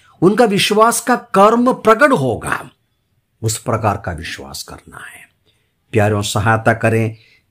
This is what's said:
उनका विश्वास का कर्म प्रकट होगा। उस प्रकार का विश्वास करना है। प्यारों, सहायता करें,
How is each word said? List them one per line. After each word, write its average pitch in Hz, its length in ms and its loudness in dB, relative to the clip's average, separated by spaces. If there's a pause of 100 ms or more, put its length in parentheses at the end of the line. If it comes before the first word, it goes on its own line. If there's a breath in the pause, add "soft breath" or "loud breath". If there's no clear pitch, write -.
(220 soft breath)
उनका 208 220 4
विश्वास 214 560 2
का 247 160 -2
कर्म 233 560 2
प्रकट 220 400 2
होगा। 131 580 -4 (720)
उस 110 160 -4
प्रकार 110 460 -4
का 92 80 -8
विश्वास 76 500 -14
करना - 340 -20
है। - 240 -20 (720)
प्यारों, 104 300 0
सहायता 113 500 0
करें, 113 440 -2 (340 soft breath)